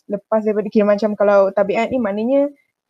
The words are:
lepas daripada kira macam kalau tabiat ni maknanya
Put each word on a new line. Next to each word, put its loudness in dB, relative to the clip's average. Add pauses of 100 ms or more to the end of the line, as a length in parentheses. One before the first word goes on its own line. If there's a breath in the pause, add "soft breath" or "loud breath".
(120)
lepas -4
daripada -2
kira 2
macam 0
kalau 4
tabiat -2
ni -2
maknanya 0 (380)